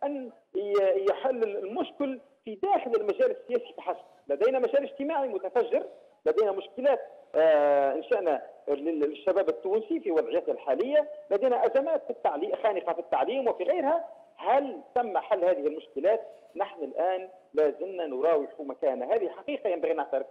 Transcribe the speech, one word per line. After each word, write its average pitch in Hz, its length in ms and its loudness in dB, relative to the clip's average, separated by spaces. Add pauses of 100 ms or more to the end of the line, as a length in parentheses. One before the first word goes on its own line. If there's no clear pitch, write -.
أن 277 280 -6 (240)
ي-، 196 540 2
يحل 247 340 0
المشكل 226 760 -4 (260)
في 220 100 -10
داخل 349 400 0
المجال 208 360 2
السياسي - 460 -6
فحسب. - 280 -6 (220)
لدينا 262 320 2
مجال 277 240 2
اجتماعي 277 440 -4
متفجر، 226 580 0 (400)
لدينا - 260 2
مشكلات، 262 480 0 (360)
آه، 147 580 6
إن 160 100 -4
شأن 175 360 0 (280)
لل-، 147 320 -2
للشباب 147 500 0
التونسي 220 500 -2
في 202 120 -4
وضعيته - 400 0
الحالية، 247 580 0 (220)
لدينا 226 340 2
أزمات 226 380 0
في - 60 -12
التعليم، 190 420 -2 (120)
خانقة 190 300 0
في 165 60 -8
التعليم 175 480 0
وفي 185 160 0
غيرها. 320 420 0 (320)
هل 247 440 0 (140)
تم 226 220 0
حل 185 280 0
هذه 151 220 2
المشكلات؟ 160 540 0 (340)
نحن 175 280 -6
الآن 185 460 -2 (240)
لا 147 260 4
زلنا 180 280 -6
نراوح 143 420 2 (100)
مكاننا، 135 560 -2
هذه 180 140 0
حقيقة - 400 -6
ينبغي 165 220 0
أن 160 60 -2
نعترف 135 340 -4